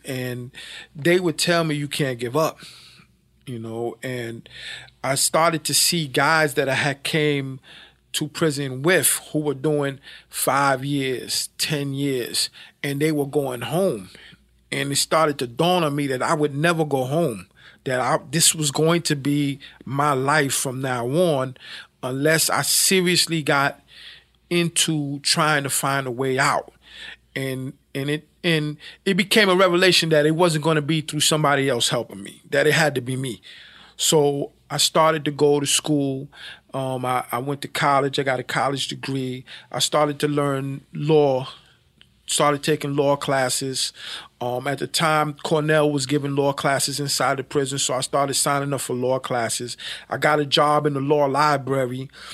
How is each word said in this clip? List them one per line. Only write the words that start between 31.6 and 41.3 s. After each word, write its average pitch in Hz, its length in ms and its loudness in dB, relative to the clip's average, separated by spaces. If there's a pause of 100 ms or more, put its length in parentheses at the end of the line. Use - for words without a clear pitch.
else 117 200 0
helping 113 340 -4
me, - 260 -18
that 143 160 2
it 147 80 4
had 151 220 2
to 127 60 -4
be 127 140 -6
me. 131 260 -6 (560)
So 143 540 2 (180)
I 147 80 -6
started 160 480 2
to 151 60 -2
go 147 280 4
to 139 60 -2
school. 139 640 0 (480)
Um, 131 300 -4
I, 127 260 0
I 120 80 -2
went 139 240 -6
to 139 40 -6
college. 139 520 2
I 139 40 0
got 131 160 0
a 123 40 -6
college 135 440 -2
degree. 131 580 -6 (260)
I - 80 -4
started 151 400 0
to 151 80 0
learn 139 540 -2 (120)
law, 147 560 2 (800)